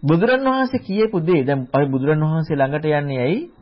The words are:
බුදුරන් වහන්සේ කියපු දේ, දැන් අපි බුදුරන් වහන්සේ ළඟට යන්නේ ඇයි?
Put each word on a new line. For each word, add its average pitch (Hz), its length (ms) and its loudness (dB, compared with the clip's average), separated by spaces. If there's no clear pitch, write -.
බුදුරන් 233 420 2
වහන්සේ 262 400 0
කියපු 214 340 0
දේ, 160 260 2
දැන් 139 220 -2
අපි 139 200 0
බුදුරන් 139 340 0
වහන්සේ 156 360 -2
ළඟට 139 320 -2
යන්නේ 143 320 -2
ඇයි? 160 200 0